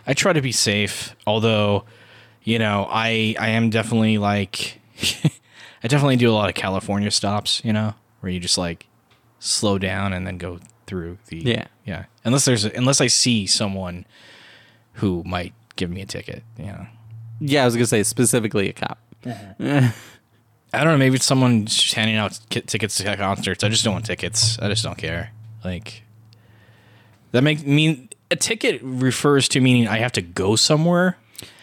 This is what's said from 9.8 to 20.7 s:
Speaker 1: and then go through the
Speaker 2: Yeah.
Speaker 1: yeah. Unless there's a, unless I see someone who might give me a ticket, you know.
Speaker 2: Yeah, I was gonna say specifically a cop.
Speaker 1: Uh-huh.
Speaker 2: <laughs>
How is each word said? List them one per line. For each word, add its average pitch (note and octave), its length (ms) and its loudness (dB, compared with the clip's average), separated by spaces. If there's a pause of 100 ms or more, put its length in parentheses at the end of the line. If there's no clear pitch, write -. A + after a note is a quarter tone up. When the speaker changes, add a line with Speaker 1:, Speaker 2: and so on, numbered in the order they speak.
Speaker 1:
and F#2 140 -6
then F#2 100 -8
go F2+ 220 -10 (280)
through F2+ 300 -8 (120)
the - 100 -12
Speaker 2:
Yeah. B2+ 300 -2 (180)
Speaker 1:
yeah. F#2+ 180 -10 (180)
Unless C3 220 2
there's A2+ 220 2
a, G#2+ 100 -4
unless B2+ 240 0
I C3+ 60 4
see A2+ 400 2
someone F#2+ 580 -4 (880)
who F2+ 300 -2
might F2+ 300 -6 (220)
give F2+ 120 -4
me F2 140 -10
a F#2+ 40 -12
ticket, - 360 -12 (160)
you - 80 -12
know. G2 200 -14 (540)
Speaker 2:
Yeah, C#3+ 220 2
I - 20 4
was A#2+ 120 4
gonna A#2+ 100 4
say A2 160 2
specifically A2 680 0
a - 60 -6
cop. - 240 -8 (260)
Speaker 1:
Uh-huh. B2 640 0 (400)
Speaker 2:
<laughs> - 460 -18